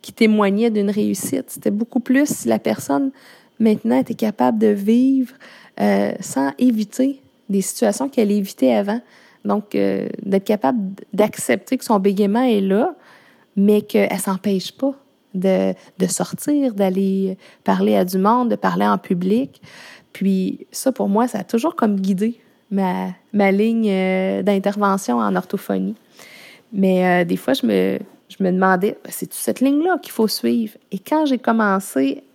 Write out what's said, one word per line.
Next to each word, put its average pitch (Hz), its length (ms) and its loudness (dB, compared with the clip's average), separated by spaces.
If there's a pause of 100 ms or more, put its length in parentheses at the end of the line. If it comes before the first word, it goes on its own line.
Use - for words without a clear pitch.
qui - 120 -20
témoignait 214 560 2
d'une 208 220 0
réussite. 208 560 -2
C'était - 240 -4
beaucoup 214 280 -2
plus 269 280 0
si - 200 -4
la 220 120 0
personne, 269 520 -2 (480)
maintenant, 226 380 2
était 254 160 -2
capable 226 460 0
de 220 80 4
vivre, 233 680 2 (460)
euh, 202 400 2
sans 269 400 -4
éviter 254 600 0 (280)
des 196 120 0
situations 226 480 -2
qu'elle 214 220 0
évitait 208 420 0
avant. 208 280 0 (440)
Donc, 208 300 -4
euh, - 320 0 (140)
d'être 196 220 0
capable 233 360 0 (340)
d'accepter 214 640 -2
que - 80 -8
son 214 140 2
bégaiement 202 440 2
est 226 180 2
là, 208 340 0 (600)
mais 208 260 4
qu'elle 202 380 0
s'empêche 190 540 -2
pas 269 200 -2 (400)
de, 190 400 2 (240)
de 185 100 0
sortir, 269 640 -2
d'aller 190 640 0 (260)
parler 202 320 0
à 190 100 4
du 185 120 -4
monde, 233 320 2
de 208 60 0
parler 190 300 -2
en 208 120 2
public. 196 640 -2 (500)
Puis 190 600 -2
ça, - 200 -2
pour 202 180 -2
moi, 220 180 2
ça 214 120 -6
a 196 40 -8
toujours 233 320 -2
comme 208 240 0
guidé 196 400 -2 (300)
ma, 185 400 -2 (220)
ma 196 200 4
ligne, 220 380 2
euh, 190 540 0
d'intervention 202 720 0
en 208 180 0
orthophonie. 190 600 -4 (760)
Mais, 190 340 2
euh, 180 200 4
des 180 120 -2
fois, 254 160 -2
je 269 120 -2
me, 196 340 2 (300)
je - 140 -6
me 180 80 2
demandais, « 185 460 2 (120)
C'est-tu - 280 -10
cette - 220 -4
ligne-là 294 420 2
qu'il - 100 -16
faut 220 160 0
suivre ? » 233 460 -2 (180)
Et 196 80 -6
quand 311 260 0
j'ai 269 120 0
commencé 226 880 -2 (120)